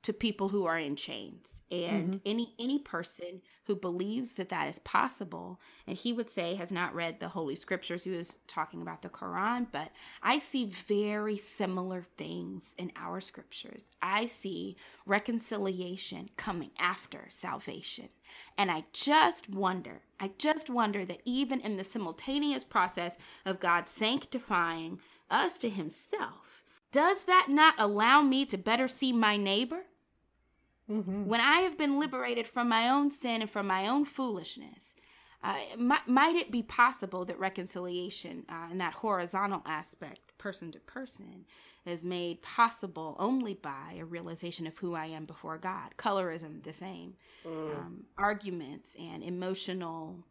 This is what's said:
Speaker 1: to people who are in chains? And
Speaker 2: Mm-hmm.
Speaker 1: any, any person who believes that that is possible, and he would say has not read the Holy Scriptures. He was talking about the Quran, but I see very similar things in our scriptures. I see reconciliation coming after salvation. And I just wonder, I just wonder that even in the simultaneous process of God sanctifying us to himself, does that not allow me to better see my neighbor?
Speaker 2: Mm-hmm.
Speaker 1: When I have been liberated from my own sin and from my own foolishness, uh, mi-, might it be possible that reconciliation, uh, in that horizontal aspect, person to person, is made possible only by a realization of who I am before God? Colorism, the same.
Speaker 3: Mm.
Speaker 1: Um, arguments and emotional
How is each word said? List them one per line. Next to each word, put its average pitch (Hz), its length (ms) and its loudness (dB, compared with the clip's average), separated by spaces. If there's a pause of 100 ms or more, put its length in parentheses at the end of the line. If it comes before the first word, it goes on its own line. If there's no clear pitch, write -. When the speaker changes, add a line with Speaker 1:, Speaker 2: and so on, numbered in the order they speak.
Speaker 1:
to 214 120 -2
people 208 340 0
who 196 160 2
are 165 140 2
in 147 180 -2
chains? - 640 -10 (100)
And 175 440 0
Speaker 2:
Mm-hmm. 196 100 -6
Speaker 1:
any, 226 340 -2
any 262 200 0
person 180 640 -8 (220)
who 202 120 0
believes 202 600 -4
that 185 120 -6
that 156 200 -2
is 156 100 -8
possible, 180 800 -2 (260)
and 185 120 -6
he 240 160 -2
would 220 160 -4
say 175 240 -2
has 185 180 -6
not 175 220 -2
read 165 260 -4
the 170 80 -6
Holy 160 260 -4
Scriptures. 175 500 -4
He 180 60 -4
was 175 360 -6
talking 170 340 -6
about 170 220 -10
the 175 80 -10
Quran, 208 600 -2
but 156 220 -6 (300)
I 254 160 4
see 240 340 -2 (140)
very 208 500 2
similar 185 720 -2 (100)
things 175 600 -8
in 175 180 -6
our 175 240 -6
scriptures. - 640 -12 (160)
I 202 240 2
see 190 540 -6 (260)
reconciliation 196 1300 -2
coming 175 400 -4
after - 500 -2
salvation. - 800 -8 (480)
And 190 140 4
I 160 140 2 (100)
just 320 560 6
wonder, 190 500 0 (180)
I 196 200 -2
just 311 320 2
wonder 214 340 2
that 180 220 -8
even 254 340 0
in 208 160 -2
the 190 80 -6
simultaneous 262 800 -2
process 180 540 0 (260)
of 190 160 -2
God 175 280 4
sanctifying 180 1120 0 (300)
us - 280 2
to 240 100 -2
himself, - 960 -6 (260)
does 349 360 4
that 359 240 8
not 311 280 10
allow 220 440 8
me 269 240 6
to 196 100 -2
better 233 320 2
see 254 240 2
my 220 240 6
neighbor? 220 460 2 (1080)
Speaker 2:
Mm-hmm. 196 360 0
Speaker 1:
When 226 140 4
I 294 200 8
have 349 160 2
been 285 240 4
liberated 247 480 0
from 240 220 0
my 226 180 4
own 285 220 6
sin 226 320 0
and 214 80 -4
from 202 160 -2
my 190 220 2
own 277 180 4
foolishness, - 880 -6 (500)
uh, 196 100 0 (220)
mi-, 247 200 4 (100)
might 285 280 8
it 349 160 2
be 233 120 2
possible 196 640 2
that - 120 -6
reconciliation, 180 1080 -4
uh, 165 240 -10
in 185 60 -2
that 170 160 -2
horizontal 196 720 0
aspect, - 720 -8
person 175 340 -8
to - 80 -16
person, 196 640 -14 (400)
is 175 200 -6
made 175 360 -4
possible 175 800 0
only 226 340 2
by 156 480 -10
a 160 60 -8
realization 170 600 -8
of 160 120 -10
who 175 160 -4
I 160 120 -4
am 156 200 -10
before 160 320 -10
God? 185 400 -6
Colorism, 165 640 0
the 156 100 -12
same. 180 420 -12 (320)
Speaker 3:
Mm. 156 300 -6
Speaker 1:
Um, 175 280 -12 (120)
arguments 196 840 -4
and 165 240 -10
emotional 175 1080 -6